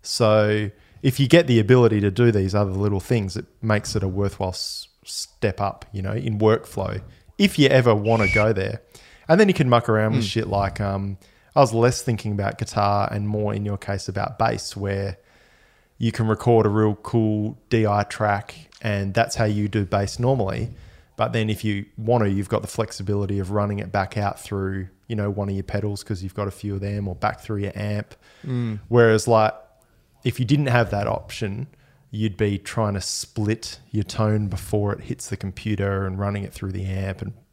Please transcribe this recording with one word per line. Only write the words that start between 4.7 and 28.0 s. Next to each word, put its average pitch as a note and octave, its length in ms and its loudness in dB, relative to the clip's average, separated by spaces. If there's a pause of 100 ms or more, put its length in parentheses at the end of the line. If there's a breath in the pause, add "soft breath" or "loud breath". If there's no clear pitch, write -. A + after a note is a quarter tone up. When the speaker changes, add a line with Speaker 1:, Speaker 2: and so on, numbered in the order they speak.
Speaker 1:
step - 560 -4
up, G2 300 -4
you G2+ 100 -8
know, G2+ 120 -4
in A2 260 -4
workflow, G#2 640 0 (360 soft breath)
if G3+ 220 4
you C#3 100 8
ever B2 260 6
wanna G#2+ 380 2
go G#2+ 180 4
there. G2+ 300 -2 (460 loud breath)
And E3+ 120 4
then G#3+ 80 8
you F#3 60 4
can C3+ 160 2
muck A#2 180 4
around G#2+ 260 2
with A2+ 120 2
Speaker 2:
Mm. - 40 -4
Speaker 1:
shit A2 200 -2
like, G2 320 -2
um, G2 360 -4 (380 soft breath)
I C#3+ 60 6
was A#2 120 4
less A#2 280 4
thinking A2 320 -2
about G2+ 240 -2
guitar G2+ 540 0
and G#2 160 -4
more G#2 260 -2
in G#2 120 -4
your G2+ 120 -4
case - 320 -6
about G2+ 300 -6
bass, A2+ 360 -2
where G2 420 -4 (800 soft breath)
you A#2 140 0
can A2+ 160 -2
record A2 380 4
a G#2 40 4
real G#2+ 260 2
cool A2 640 -2 (120)
D A2+ 160 2
I G#2 180 2
track G#2 520 -2 (260)
and G2+ 320 -4
that's - 220 0
how A2+ 100 0
you G#2 220 0
do G2+ 180 -2
bass G2+ 340 -2
normally. A#2+ 500 0 (480 soft breath)
But A2+ 160 -2
then A2 160 0
if G#2+ 160 -4
you G2+ 200 -2 (120)
want A2+ 260 2
to, G2+ 60 2
you've G2 180 0
got G#2 140 0
the G2 80 -10
flexibility G2+ 680 -4
of F#2+ 120 -4
running G#2 280 0
it G2 120 -8
back F#2+ 260 -2
out G2+ 220 -2
through, F#2+ 480 -6 (220)
you A2+ 80 -4
know, G#2 120 -2
one G2+ 200 -4
of G2 60 -4
your G2 80 -4
pedals G#2 380 -6
'cause F#2 220 -6
you've F#2+ 100 -10
got G2+ 140 -4
a F#2+ 40 -6
few G2+ 240 -8
of G2 60 -4
them, G2+ 280 -4
or F2 60 -6
back - 260 -4
through G#2+ 160 -6
your G2+ 180 -4
amp. G#2 400 -6 (320 loud breath)